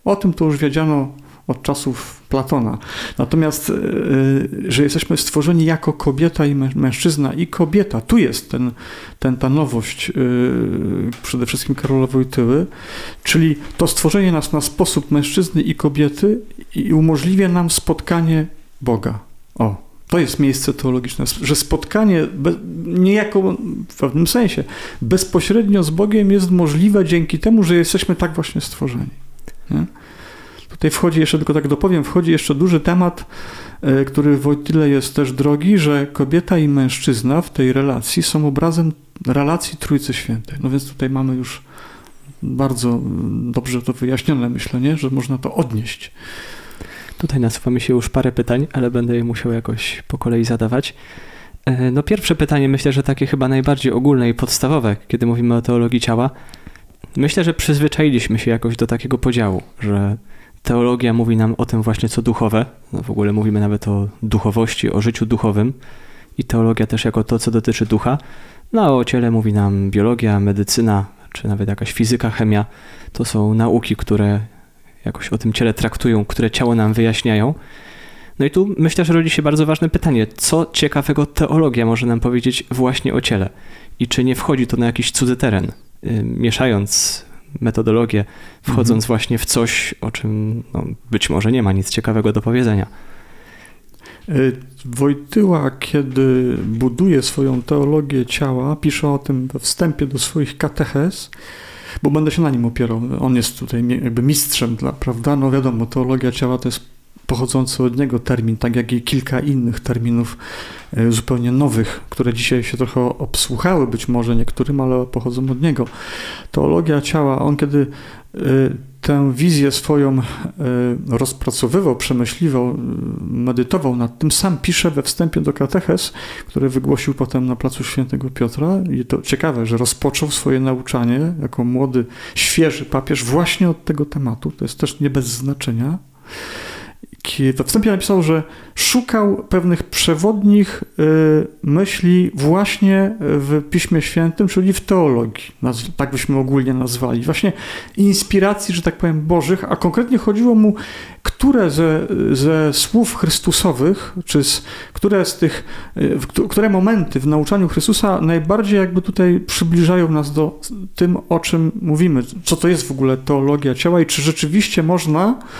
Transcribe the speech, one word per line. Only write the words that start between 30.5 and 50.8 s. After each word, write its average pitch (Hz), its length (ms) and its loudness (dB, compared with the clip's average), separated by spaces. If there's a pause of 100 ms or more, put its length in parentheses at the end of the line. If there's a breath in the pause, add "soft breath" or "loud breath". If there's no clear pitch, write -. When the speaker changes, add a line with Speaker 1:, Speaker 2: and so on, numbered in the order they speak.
Speaker 1:
Tutaj 156 80 2
wchodzi, 165 280 0
jeszcze 156 180 2
tylko 151 160 0
tak 147 140 0
dopowiem, 151 360 2
wchodzi 165 280 0
jeszcze 151 240 0
duży 170 240 4
temat, 175 460 0 (560 loud breath)
e, 135 240 2
który 143 320 2
Wojtyle 147 520 2
jest 135 260 0
też 135 160 0
drogi, 147 460 2
że 147 300 2
kobieta 160 500 0
i 151 100 4
mężczyzna 131 760 2
w - 80 -6
tej 127 240 2
relacji 135 500 0
są 151 240 0
obrazem 160 440 0 (360)
relacji 143 500 0
Trójcy 139 360 -2
Świętej. - 500 -6
No 135 60 0
więc 135 200 -2
tutaj 131 200 -4
mamy 131 260 -2
już 127 260 -8 (800 loud breath)
bardzo, 127 460 -2
mm, 120 640 -4
dobrze 123 300 -4
to 123 120 -2
wyjaśnione, 127 560 -2
myślę, 120 320 -6
nie? 151 160 0
Że 139 120 -2
można 131 280 -2
to 131 180 -6
odnieść. 113 560 -4 (1040 loud breath)
Speaker 2:
Tutaj 139 220 -2
nasuwa 120 320 0
mi 123 100 0
się 127 120 -6
już 117 160 0
parę 127 220 0
pytań, 123 420 0
ale 123 180 0
będę 120 240 0
je 117 80 0
musiał 117 280 -4
jakoś - 560 -6
po - 100 -6
kolei 117 280 0
zadawać. 117 480 -2 (720 loud breath)